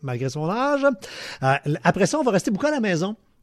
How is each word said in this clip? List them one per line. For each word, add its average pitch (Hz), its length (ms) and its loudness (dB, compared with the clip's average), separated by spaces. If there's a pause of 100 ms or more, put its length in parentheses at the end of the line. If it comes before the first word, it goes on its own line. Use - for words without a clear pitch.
malgré 131 280 -4
son 156 200 -4
âge. 269 320 0 (640)
Euh, 135 100 4 (100)
l-, 147 200 -2
après 175 220 4
ça, 294 120 0
on 311 60 0
va 240 80 2
rester 196 180 2
beaucoup 226 160 -2
à 302 60 2
la 285 80 -2
maison. 196 340 0 (280)